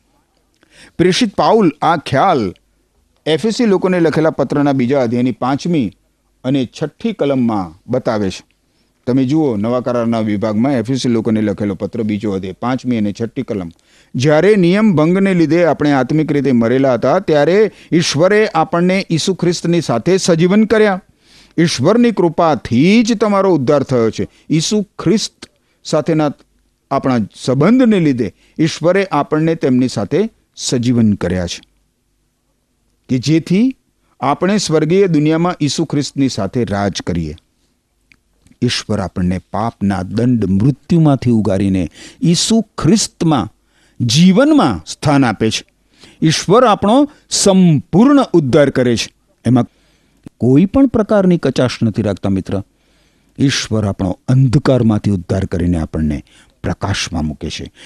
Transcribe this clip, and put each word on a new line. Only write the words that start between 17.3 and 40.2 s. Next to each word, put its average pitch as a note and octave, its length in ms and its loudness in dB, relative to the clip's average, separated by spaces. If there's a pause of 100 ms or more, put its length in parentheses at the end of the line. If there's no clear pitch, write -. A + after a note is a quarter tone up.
ઈશ્વરે F3+ 540 2
આપણને F3 640 0
ઈસુ E3+ 240 -2
ખ્રિસ્તની E3+ 460 -2
સાથે D3 360 0
સજીવન F3+ 480 2
કર્યા. G#3 380 2 (560)
ઈશ્વરની G3 520 2
કૃપાથી E3+ 920 2
જ A3 160 -2
તમારો G3 360 2
ઉદ્ધાર C#3 280 2
થયો A#2 280 0
છે. G2 180 -6 (220)
ઈસુ E3 320 -2
ખ્રિસ્ત - 500 -4 (520)
સાથેના D3+ 480 -2 (580)
આપણા C3 260 0 (200)
સંબંધને G#3 640 2
લીધે B2 340 -2 (240)
ઈશ્વરે F3 460 0
આપણને D#3 500 -2
તેમની C3 340 0
સાથે C#3+ 420 -4 (260)
સજીવન A#2+ 560 0
કર્યા F2+ 340 -4
છે, - 140 -12 (1500)
કે C3 100 -2
જેથી F3 580 0 (440)
આપણે F3+ 380 0
સ્વર્ગીય D#3+ 500 2
દુનિયામાં E3 520 0
ઈસુ D3+ 240 -2
ખ્રિસ્તની C#3 440 -2
સાથે A2 360 -4
રાજ G2 420 -4
કરીએ. D#2+ 300 -6 (1300)
ઈશ્વર G#2 380 -4
આપણને F2+ 400 -4 (120)
પાપના G2 500 -4
દંડ A2 420 -2